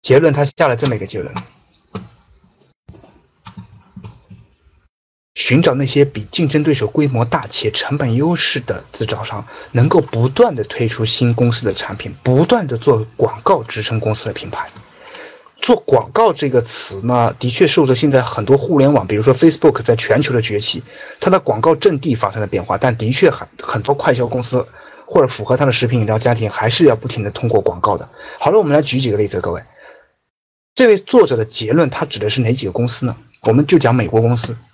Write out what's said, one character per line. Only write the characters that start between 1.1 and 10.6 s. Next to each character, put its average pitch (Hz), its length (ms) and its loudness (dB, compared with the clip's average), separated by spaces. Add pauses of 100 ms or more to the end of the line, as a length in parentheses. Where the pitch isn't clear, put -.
论： - 120 -10 (4000)
寻 - 260 0
找 165 120 2
那 135 120 -2
些 143 200 4
比 110 260 -10
竞 160 180 0
争 151 140 0
对 156 100 2
手 110 140 -2
规 151 200 0
模 120 180 0
大 120 220 -4
且 - 240 -4
成 - 260 -4
本 127 180 0
优 160 200 0
势 - 240 -2
的 - 320 -8
制 - 140 -6
造 107 180 -8
商， - 220 -12 (260)
能 123 180 2
够 180 100 4
不 120 300 0
断 208 260 2
地 110 80 -4